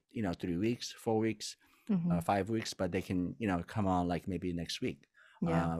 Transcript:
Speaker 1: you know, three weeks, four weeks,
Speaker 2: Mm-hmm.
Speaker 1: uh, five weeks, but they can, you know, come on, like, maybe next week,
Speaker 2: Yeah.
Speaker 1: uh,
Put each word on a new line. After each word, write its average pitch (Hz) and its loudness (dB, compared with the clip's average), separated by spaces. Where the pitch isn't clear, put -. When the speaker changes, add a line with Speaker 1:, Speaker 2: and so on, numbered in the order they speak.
Speaker 1:
you 120 -2
know, 92 2
three 87 -2
weeks, 113 0
four 110 0
weeks, 110 -2
Speaker 2:
Mm-hmm. 175 2
Speaker 1:
uh, 170 4
five 101 2
weeks, 113 -2
but 92 -2
they 92 0
can, 90 0
you 113 2
know, 87 2
come 101 0
on, 90 4
like, 87 -2
maybe 90 -2
next 85 -4
week, - -6
Speaker 2:
Yeah. 165 2
Speaker 1:
uh, 82 -2